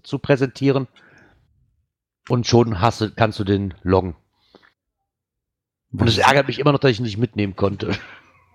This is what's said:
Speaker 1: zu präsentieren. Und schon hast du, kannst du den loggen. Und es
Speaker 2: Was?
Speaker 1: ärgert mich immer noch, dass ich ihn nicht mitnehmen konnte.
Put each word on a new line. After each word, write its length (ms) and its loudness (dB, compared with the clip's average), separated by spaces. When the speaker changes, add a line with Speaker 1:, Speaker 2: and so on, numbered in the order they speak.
Speaker 1:
zu 160 -8
präsentieren. 680 -2
Und 180 -2
schon 360 2
hast 180 0
du, 120 -2
kannst 280 -2
du 60 -4
den 360 0
loggen. 340 0
Und 160 0
es 80 0
Speaker 2:
Was? 100 2
Speaker 1:
ärgert 200 4
mich 120 -6
immer 140 4
noch, 60 0
dass 120 4
ich 80 -2
ihn 60 -4
nicht 120 -6
mitnehmen 380 -2
konnte. 360 -2